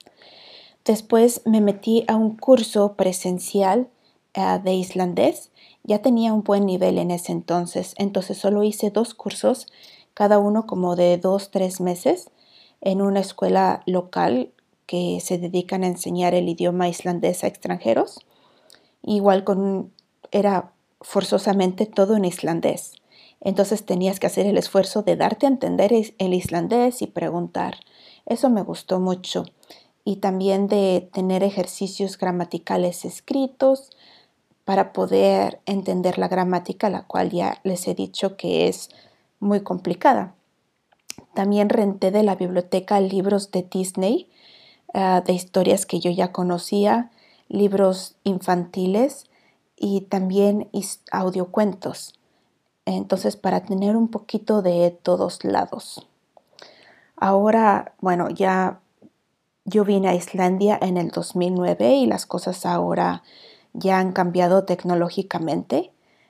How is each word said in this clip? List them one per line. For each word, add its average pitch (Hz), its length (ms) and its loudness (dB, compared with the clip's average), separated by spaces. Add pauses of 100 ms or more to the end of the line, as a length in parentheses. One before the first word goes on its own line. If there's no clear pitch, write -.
(840)
Después 226 640 2
me 220 160 4
metí 214 460 2
a 208 80 2
un 220 220 0
curso 214 580 4
presencial, 190 920 0 (440)
ah, 185 240 0
de 185 160 -2
islandés. 185 800 -2 (320)
Ya 208 160 0
tenía 226 340 2
un 214 100 0
buen 202 220 2
nivel 185 320 0
en 175 140 -2
ese 175 220 -6
entonces, 175 640 -4
entonces 196 420 -4
solo 208 240 0
hice 214 260 -2
dos 214 240 -2
cursos, - 540 -4 (480)
cada 208 240 4
uno 208 260 2
como 180 300 -2
de 175 220 4
dos, 190 340 -2
tres 185 300 -2
meses, 180 500 -2 (480)
en 190 220 0
una 196 180 2
escuela 190 680 0
local 185 680 -2 (320)
que 175 340 -4
se 180 180 -4
dedican 180 460 -4
a 185 40 0
enseñar 180 460 -2
el 180 140 0
idioma 175 400 0
islandés 175 560 -2
a - 40 -2
extranjeros. - 800 -2 (800)
Igual 202 400 2
con, 196 480 -2 (400)
era 196 400 0 (300)
forzosamente 196 840 0
todo 208 300 2
en 208 80 2
islandés. - 720 -4 (480)
Entonces 196 440 0
tenías 190 360 -2
que - 60 0
hacer 190 180 -2
el 208 120 2
esfuerzo 196 460 0
de 175 140 0
darte 208 300 0
a - 20 4
entender 190 420 0
is-, 226 260 2
el 185 160 -2
islandés 190 680 0
y 208 60 -4
preguntar. 175 680 -6 (500)
Eso 254 240 0
me 214 120 4
gustó 185 400 -4
mucho. 185 420 -2 (600)
Y 196 120 -2
también 196 520 0
de 190 420 2
tener 185 320 0
ejercicios 196 720 -4
gramaticales 180 840 -4
escritos 269 840 0 (760)
para 190 300 0
poder 196 720 2
entender 185 520 -2
la 185 120 0
gramática, 180 600 -2
la - 160 -6
cual - 260 -2
ya 175 320 -4
les 185 260 -4
he 185 60 -4
dicho 190 420 -6
que 175 320 2
es - 200 -6 (500)
muy 202 220 0
complicada. 175 760 0 (960)
También 202 360 2
renté 196 420 2
de 208 120 4
la 202 120 2
biblioteca 185 640 0
libros 196 520 0
de 180 120 -2
Disney, 190 640 -2 (640)
ah, 185 320 2
de 185 80 2
historias 185 520 0
que 180 140 -4
yo 175 120 0
ya 180 200 -2
conocía, 202 800 0 (360)
libros 196 760 0
infantiles 185 1000 -2 (500)
y 196 260 -2
también 196 720 0
his-, - 300 -8 (100)
audiocuentos. 185 1080 -4 (640)
Entonces, 190 500 -2
para 190 280 -2
tener 202 340 0
un 226 120 2
poquito 214 520 -2
de 175 300 2
todos 180 520 -2
lados. - 640 -4 (1080)
Ahora, 208 840 2
bueno, 175 280 0
ya 185 500 0 (840)
yo 208 200 2
vine 190 260 2
a 175 60 2
Islandia 185 680 0
en 180 160 0
el 175 120 -2
dos - 260 -8
mil 180 200 0
nueve 202 400 2
y 269 100 4
las 202 200 0
cosas 180 400 -6
ahora 175 580 0 (500)
ya 190 260 0
han 185 120 0
cambiado 180 540 2
tecnológicamente. 180 1300 -2 (380)